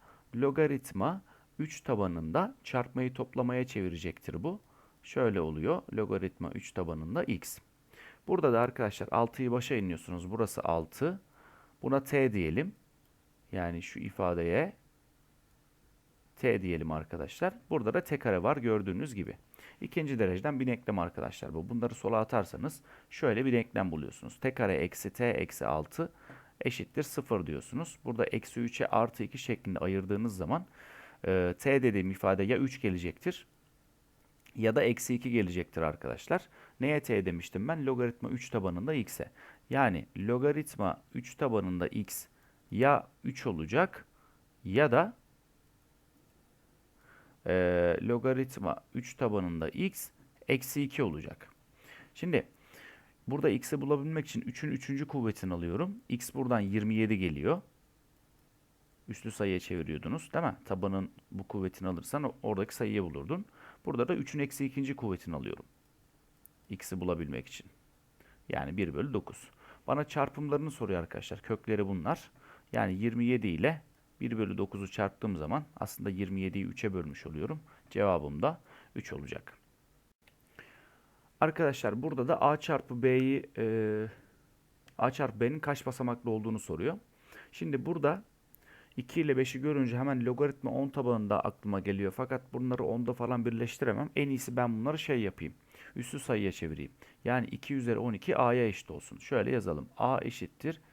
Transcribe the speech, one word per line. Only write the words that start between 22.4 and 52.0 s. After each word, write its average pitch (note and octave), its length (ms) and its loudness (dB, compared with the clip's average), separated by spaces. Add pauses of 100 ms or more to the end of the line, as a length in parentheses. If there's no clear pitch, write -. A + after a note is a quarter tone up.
şöyle B2 360 2
bir C3 80 4
denklem G#2 380 2
buluyorsunuz. - 480 -8
T C3 140 0
kare A2 220 2
eksi E2+ 380 -2
t B2 120 0
eksi - 400 0
altı D#2 460 -2 (500)
eşittir - 420 -2
sıfır A#2+ 440 -2
diyorsunuz. E2 580 -6
Burada A#2 200 0
eksi - 340 -4
üçe A#2+ 280 -2
artı A#2 360 2
iki - 140 -8
şeklinde G2 420 -4
ayırdığınız G2 580 0
zaman, G#2+ 280 -2 (640)
e, F2+ 320 4
t C#3 240 4
dediğim G2 280 4
ifade F#2+ 320 2
ya A2 140 2
üç C3 240 -2
gelecektir F2+ 640 -2 (1080)
ya A2 200 4
da D3 80 6
eksi A#2 320 2
iki B2 160 -2
gelecektir F2+ 500 0
arkadaşlar. D2+ 680 -2 (300)
Neye D3 240 2
t G2+ 220 2
demiştim F2+ 420 -4
ben? D#3 180 -2
Logaritma B2 440 0
üç B2+ 200 -6
tabanında F#2+ 440 0
x'e. - 380 -4 (380)
Yani B2 360 2 (120)
logaritma B2 840 0 (120)
üç B2 220 -10
tabanında F#2 520 2
x - 400 -6 (440)
ya C3 360 4 (160)
üç - 240 -4
olacak G2 580 0 (580)
ya B2 280 4
da, E3+ 260 4 (2250)
e, E2+ 60 4 (480)
logaritma B2 760 0 (160)
üç B2 200 -8
tabanında F2+ 560 0
x - 400 -4 (380)
eksi C3+ 360 0
iki C#3 200 -2
olacak. D#2 460 -6 (640)